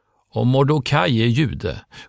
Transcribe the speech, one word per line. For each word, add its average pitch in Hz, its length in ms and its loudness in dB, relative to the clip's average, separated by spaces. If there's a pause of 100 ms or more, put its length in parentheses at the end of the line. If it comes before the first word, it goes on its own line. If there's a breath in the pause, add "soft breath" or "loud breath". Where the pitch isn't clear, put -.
(320)
"Om 117 160 -2
Mordokaj 139 760 2
är 117 60 2
jude 117 580 -2 (240 loud breath)